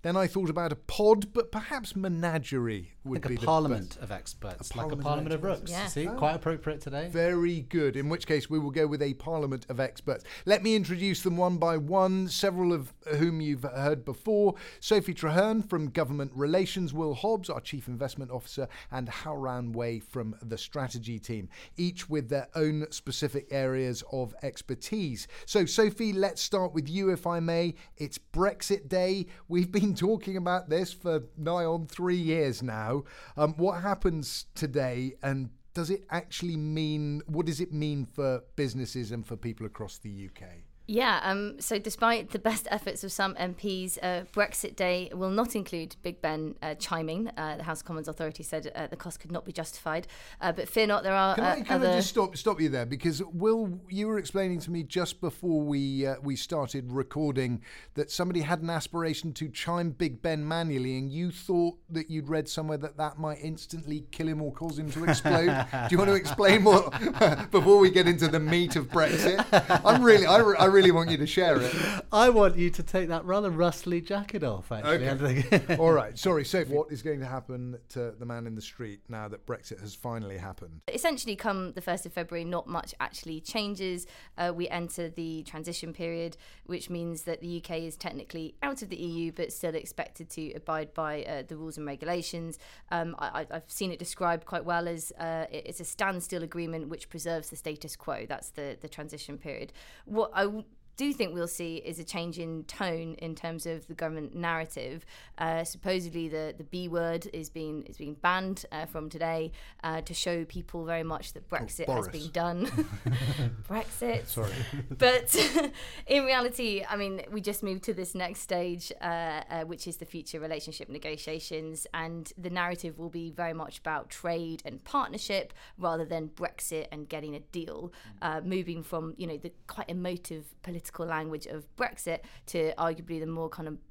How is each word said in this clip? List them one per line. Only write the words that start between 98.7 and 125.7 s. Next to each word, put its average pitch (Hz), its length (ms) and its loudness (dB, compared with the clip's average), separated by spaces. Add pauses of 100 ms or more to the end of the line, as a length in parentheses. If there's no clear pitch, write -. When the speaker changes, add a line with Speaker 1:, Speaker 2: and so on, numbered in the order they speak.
Speaker 3:
the 160 80 -14
transition 151 480 -12
period. 139 340 -10 (320)
What 214 300 0
I 190 100 2
w-, 208 220 -2 (320)
do 285 140 0
think 202 220 -2
we'll 170 120 -2
see 170 300 -6
is 165 240 -10
a 165 60 -12
change 170 340 -6
in 165 240 -8
tone 165 520 -6
in 165 200 -8
terms 165 300 -8
of 165 220 -6
the 165 60 -14
government 156 400 -6
narrative. 160 720 -6 (320)
Uh, 165 280 0
supposedly 170 640 -4
the, 156 280 -6
the 156 60 -14
B 180 240 -6
word 170 460 -2
is 165 160 -10
being, 156 340 -8
is - 140 -16
being 151 160 -10
banned, 185 580 0
uh, 156 140 -6
from 156 240 -8
today, 165 420 -4 (320)
uh, 160 160 -4
to 160 140 -10
show 170 320 -2
people - 400 -10
very 165 180 -2
much 160 300 -6
that - 180 -14
Speaker 1:
Oh, 175 60 -4
Speaker 3:
Brexit 147 300 -6
has 120 200 0
Speaker 1:
Boris. - 0 -
Speaker 3:
been 156 240 -8
done. 175 340 0
<laughs> 127 1000 -2
Brexit. 226 600 -4
Speaker 1:
Sorry. 107 260 -2 (360)
Speaker 3:
But 247 460 4 (520)
<laughs> - 200 -14
in 277 160 6
reality, 240 640 0
I 208 60 -2
mean, 196 340 -4
we 214 120 -4
just 202 200 -4
moved 190 220 -4
to 220 100 -2
this 180 220 -6
next 180 240 -6
stage, 175 640 -4
uh, 170 480 -4
uh, 165 160 -4
which 165 220 -10
is 170 100 -8
the 170 80 -12
future 160 340 -12
relationship 156 480 -8
negotiations, 156 1080 -8
and 165 440 -8
the 180 120 -8
narrative 175 480 -4
will 165 120 -10
be 165 220 -10
very 165 220 -4
much 165 260 -10
about 156 300 -6
trade 165 540 -6
and 131 220 -12
partnership 214 680 -4 (260)